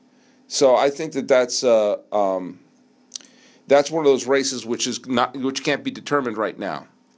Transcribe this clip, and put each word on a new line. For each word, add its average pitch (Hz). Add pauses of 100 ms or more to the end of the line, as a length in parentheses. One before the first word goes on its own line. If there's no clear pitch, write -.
(480)
So 127
I 131
think 160
that 135
that's, 127
uh, 107 (140)
um, 95 (1080)
that's 143
one 160
of 143
those 120
races 135
which 117
is 117
not, 127
which 135
can't 143
be 135
determined 120
right 104
now. 82 (300)